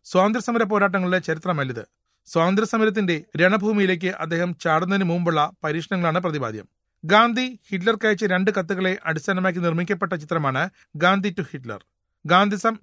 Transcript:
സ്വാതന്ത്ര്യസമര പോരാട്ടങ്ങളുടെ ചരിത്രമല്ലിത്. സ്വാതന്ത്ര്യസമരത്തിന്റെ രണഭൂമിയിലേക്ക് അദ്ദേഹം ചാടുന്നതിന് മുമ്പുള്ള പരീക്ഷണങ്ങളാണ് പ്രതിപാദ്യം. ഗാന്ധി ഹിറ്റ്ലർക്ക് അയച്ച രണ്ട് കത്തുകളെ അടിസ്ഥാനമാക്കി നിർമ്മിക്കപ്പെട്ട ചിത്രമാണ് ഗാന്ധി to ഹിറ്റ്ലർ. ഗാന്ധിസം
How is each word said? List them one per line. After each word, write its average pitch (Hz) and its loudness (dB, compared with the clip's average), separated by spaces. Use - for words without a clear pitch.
സ്വാതന്ത്ര്യസമര 226 2
പോരാട്ടങ്ങളുടെ 190 2
ചരിത്രമല്ലിത്. 156 -4
സ്വാതന്ത്ര്യസമരത്തിന്റെ 196 0
രണഭൂമിയിലേക്ക് 190 2
അദ്ദേഹം 170 -4
ചാടുന്നതിന് 180 0
മുമ്പുള്ള 170 0
പരീക്ഷണങ്ങളാണ് 165 -2
പ്രതിപാദ്യം. 131 -6
ഗാന്ധി 233 2
ഹിറ്റ്ലർക്ക് 208 0
അയച്ച 214 2
രണ്ട് 190 2
കത്തുകളെ 185 -2
അടിസ്ഥാനമാക്കി 185 -2
നിർമ്മിക്കപ്പെട്ട 175 -2
ചിത്രമാണ് 151 -2
ഗാന്ധി 185 2
to 185 -4
ഹിറ്റ്ലർ. 120 -10
ഗാന്ധിസം 202 2